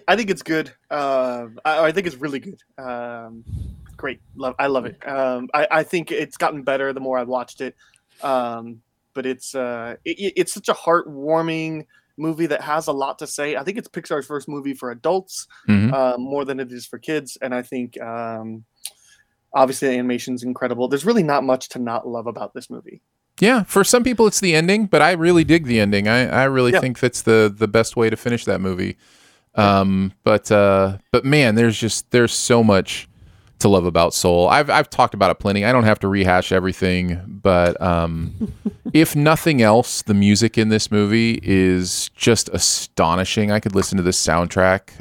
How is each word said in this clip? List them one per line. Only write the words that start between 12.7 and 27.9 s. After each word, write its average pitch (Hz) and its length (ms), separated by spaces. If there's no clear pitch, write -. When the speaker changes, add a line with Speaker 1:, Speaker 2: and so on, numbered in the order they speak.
Speaker 1:
a 156 40
lot 139 280
to 147 80
say. 147 280
I 143 80
think 202 140
it's - 100
Pixar's 156 380
first 143 220
movie 143 260
for 127 180
adults, 160 560
Speaker 2:
Mm-hmm. 107 260
Speaker 1:
uh, 127 240
more 135 280
than 135 140
it 127 120
is 123 140
for 123 120
kids. 147 440
And 127 120
I 123 80
think, 123 400
um, 113 600
obviously 135 360
the 127 60
animation's 123 480
incredible. 123 440
There's 139 180
really 226 180
not 143 200
much 131 260
to 131 100
not 117 280
love 117 200
about 104 260
this 123 160
movie. - 320
Speaker 2:
Yeah, 220 240
for 196 200
some 247 200
people 233 240
it's - 120
the 180 160
ending, 190 320
but 151 140
I 160 100
really 170 320
dig 156 220
the 120 140
ending. 101 280
I, 117 200
I 123 180
really 127 280
Speaker 1:
Yeah. 185 60
Speaker 2:
think 127 200
that's 123 220
the, 110 340
the 110 120
best 113 280